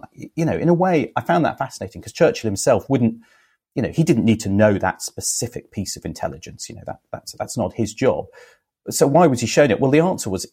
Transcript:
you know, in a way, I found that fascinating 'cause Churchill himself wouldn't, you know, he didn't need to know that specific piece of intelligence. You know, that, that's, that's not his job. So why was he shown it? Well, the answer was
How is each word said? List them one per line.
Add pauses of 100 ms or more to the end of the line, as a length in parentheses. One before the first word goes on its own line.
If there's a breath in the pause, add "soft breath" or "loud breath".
(120)
you
know,
in
a
way,
I
found
that
fascinating
'cause
Churchill
himself
wouldn't, (580 soft breath)
you
know,
he
didn't
need
to
know
that
specific
piece
of
intelligence.
You
know,
that, (100)
that's,
that's
not
his
job. (640 soft breath)
So
why
was
he
shown
it?
Well,
the
answer
was